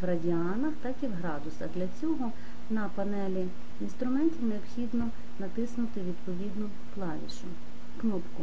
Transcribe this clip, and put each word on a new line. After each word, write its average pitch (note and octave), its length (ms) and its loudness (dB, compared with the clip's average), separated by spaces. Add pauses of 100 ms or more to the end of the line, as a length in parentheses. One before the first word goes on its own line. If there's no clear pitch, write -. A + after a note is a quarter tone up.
в - 20 0
радіанах, F3 680 2 (100)
так B3+ 200 0
і C#4 40 0
в A3+ 60 0
градусах. E3 600 0
Для F3+ 120 0 (140)
цього D4 320 0 (380)
на G#3+ 240 0
панелі G3 520 0 (340)
інструментів B3+ 640 0
необхідно A#3 640 0 (300)
натиснути A#3 600 0
відповідну F#3 680 0 (260)
клавішу, E3 520 0 (540)
кнопку, F#3+ 420 0